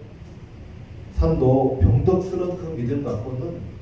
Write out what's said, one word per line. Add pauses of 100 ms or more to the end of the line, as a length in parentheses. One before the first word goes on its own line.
(1160)
삶도
병덕스러운
그
믿음
갖고는 (220)